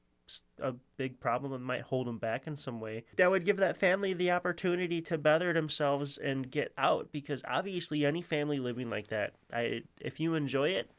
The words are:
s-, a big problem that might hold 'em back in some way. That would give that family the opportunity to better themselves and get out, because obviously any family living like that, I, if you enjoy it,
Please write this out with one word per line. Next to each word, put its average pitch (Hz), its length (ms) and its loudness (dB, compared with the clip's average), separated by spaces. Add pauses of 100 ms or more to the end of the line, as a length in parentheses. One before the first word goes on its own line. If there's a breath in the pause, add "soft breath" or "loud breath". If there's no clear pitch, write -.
(280)
s-, - 140 -14 (180)
a 131 140 -2 (240)
big 135 220 -6
problem 135 320 -2
that 131 80 -6
might 127 240 -4
hold 127 240 -2
'em 117 100 -4
back 113 300 -2
in 151 80 -4
some 120 240 -6
way. 110 240 -6 (140 loud breath)
That 180 120 8
would 190 160 4
give 190 120 4
that 190 200 2
family 190 380 2
the 180 160 2
opportunity 175 720 0
to 165 160 -2
better 160 340 4
themselves 143 640 0
and 135 320 -2
get 143 260 -2
out, - 360 2
because 143 360 -6
obviously 156 560 -2
any 160 200 2
family 147 360 0
living 123 300 -4
like 107 200 -6
that, 107 260 -2 (180)
I, 117 300 -2 (180)
if - 180 -8
you 160 140 0
enjoy 139 360 0
it, - 300 -2